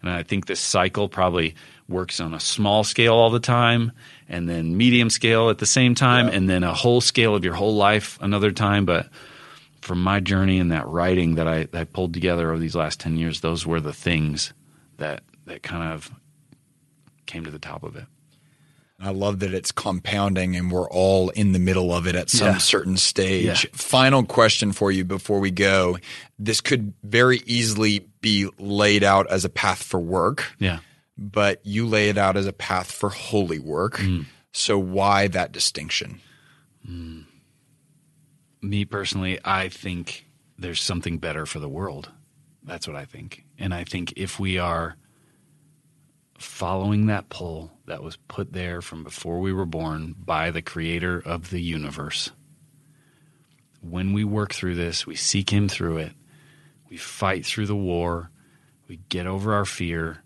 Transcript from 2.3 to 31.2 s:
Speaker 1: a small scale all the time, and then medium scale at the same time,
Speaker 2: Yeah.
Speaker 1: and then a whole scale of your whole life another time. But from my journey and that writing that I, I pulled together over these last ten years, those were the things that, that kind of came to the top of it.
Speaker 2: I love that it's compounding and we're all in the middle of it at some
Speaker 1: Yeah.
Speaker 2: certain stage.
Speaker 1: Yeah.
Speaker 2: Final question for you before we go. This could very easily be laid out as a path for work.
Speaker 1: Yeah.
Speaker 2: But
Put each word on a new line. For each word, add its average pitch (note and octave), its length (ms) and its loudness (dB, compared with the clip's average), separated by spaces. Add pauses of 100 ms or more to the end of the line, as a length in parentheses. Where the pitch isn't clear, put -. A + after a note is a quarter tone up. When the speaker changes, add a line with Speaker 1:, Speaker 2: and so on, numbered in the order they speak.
Speaker 1:
a D#2 60 -10
small G#2+ 440 2
scale A#2 300 4
all A2+ 160 8
the A#2+ 100 2
time, A#2 500 4 (380)
and F2 200 -4
then E2+ 280 -2
medium A#2+ 340 6
scale A2+ 380 2
at G#2 100 2
the G#2 80 -2
same B2+ 280 4
time, B2 340 6
Speaker 2:
Yeah. F#2 60 -2
Speaker 1:
and F#2+ 160 2
then F2+ 120 2
a E2+ 120 0
whole A#2+ 260 4
scale A2+ 340 2
of F#2+ 100 0
your F2 100 -2
whole G2+ 220 0
life G#2 440 2
another G2+ 320 2
time. G2+ 320 2
But F2 240 0 (720)
from F2+ 220 -4
my F#2+ 180 2
journey F#2+ 380 2
and F2 140 2
that D#2 160 -2
writing F2 480 2
that E2 120 0
I, D#2+ 240 -2
I E2 120 -6
pulled F2 300 -4
together F2 360 -2
over E2 100 -2
these E2 160 -4
last D#2 240 -2
ten D#2+ 160 -4
years, E2 240 -4
those E2 260 -4
were E2 140 -2
the D2 120 -6
things D2+ 600 -2 (460)
that, D2+ 240 -8 (240)
that - 160 -16
kind E2 300 -8
of D2+ 180 -12 (1160)
came E2 180 -12
to D#2 60 -12
the D2 80 -16
top D#2 240 -14
of D#2 140 -14
it. - 100 -16 (960)
Speaker 2:
I G2 100 -6
love G2 300 0
that F#2+ 140 -4
it's F2+ 160 -4
compounding F#2+ 840 -2
and F2+ 160 -2
we're F2+ 180 0
all F#2 400 4
in G#2 220 4
the F#2 80 4
middle F2+ 340 2
of F2 140 0
it F2 80 0
at F2+ 140 -2
some G#2+ 180 4
Speaker 1:
Yeah. F#2+ 100 4
Speaker 2:
certain F#2 380 2
stage. F#2+ 480 2 (200)
Speaker 1:
Yeah. - 80 -8
Speaker 2:
Final C3 520 6
question G#2+ 480 4
for G2 180 2
you F#2+ 140 0
before G2 340 -2
we G2 140 2
go. F#2 460 4 (380)
This G#2 240 0
could G#2+ 320 0 (120)
very A#2+ 420 4
easily G#2+ 600 0 (140)
be G2+ 280 2 (100)
laid G2+ 460 4
out G2 260 6
as F#2 140 0
a F#2+ 40 -2
path - 360 -2
for F2+ 160 -2
work. F#2 580 -2
Speaker 1:
Yeah. F2 220 0 (360)
Speaker 2:
But G2+ 480 0